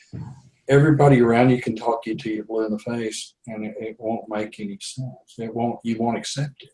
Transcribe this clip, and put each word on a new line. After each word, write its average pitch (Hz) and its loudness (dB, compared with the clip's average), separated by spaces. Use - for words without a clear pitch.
everybody 143 6
around 120 6
you 123 4
can 113 -4
talk 113 -4
you 113 -4
till 113 -6
you're 107 -6
blue 110 -4
in 107 -4
the 107 -4
face, 117 -8
and 107 -10
it, 107 -12
it 110 -10
won't 110 -6
make 107 -8
any 101 -10
sense. - -14
It 113 -8
won't, 117 -4
you 113 -4
won't 113 0
accept 139 -8
it. - -20